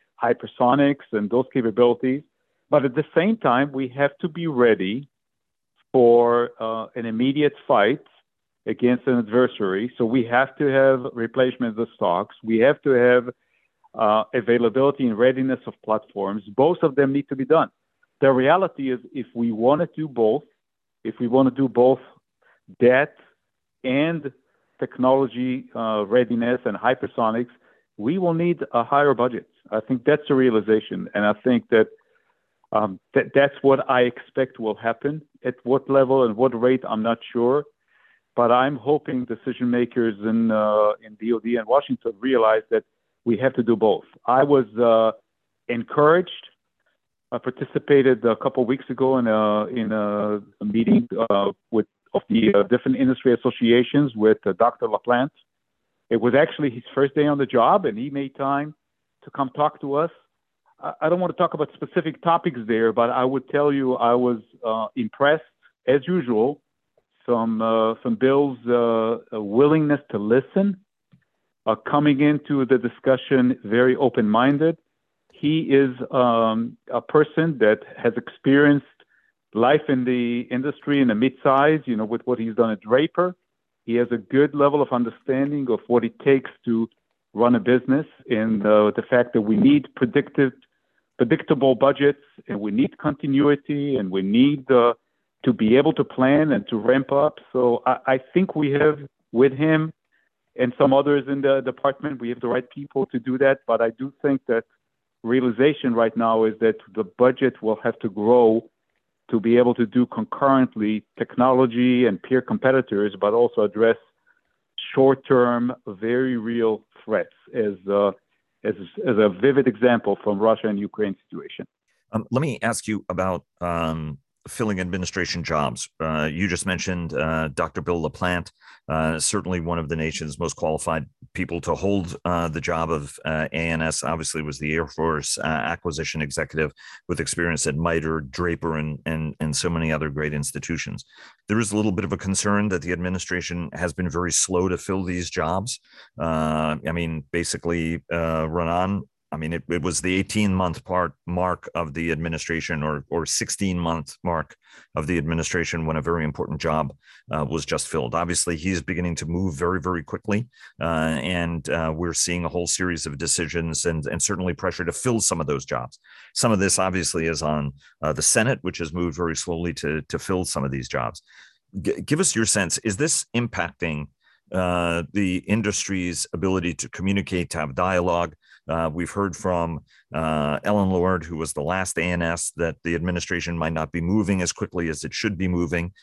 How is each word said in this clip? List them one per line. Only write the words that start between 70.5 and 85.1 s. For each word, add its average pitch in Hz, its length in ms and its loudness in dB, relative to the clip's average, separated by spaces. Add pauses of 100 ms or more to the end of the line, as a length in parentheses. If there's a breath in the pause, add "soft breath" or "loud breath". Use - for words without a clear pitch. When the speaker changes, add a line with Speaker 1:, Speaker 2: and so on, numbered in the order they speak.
Speaker 1:
uh, 110 100 2
coming 147 460 2
into 147 420 2
the 127 140 4
discussion 123 880 0
very 123 320 2
open-minded. 135 800 2 (560)
He 156 300 0
is, 135 300 4 (160)
um, 117 680 2 (120)
a 117 120 -2
person 151 560 0
that 107 220 4 (180)
has 117 180 0
experienced 143 720 2 (680)
life 127 360 4
in 127 160 0
the 120 440 -2
industry 139 520 -2
in 127 80 4
the 107 60 2
mid-size, 139 680 2
you 117 140 -4
know, 107 80 -2
with 113 200 -4
what 123 140 -2
he's 113 160 -6
done 113 160 2
at 104 80 -6
Draper. 160 560 0 (480)
He 117 120 -2
has 120 160 2
a 120 60 0
good 143 380 0
level 143 260 4
of 135 120 -2
understanding 131 760 -2